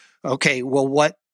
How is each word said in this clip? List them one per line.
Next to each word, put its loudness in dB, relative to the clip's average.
okay, -2
well, 0
what 2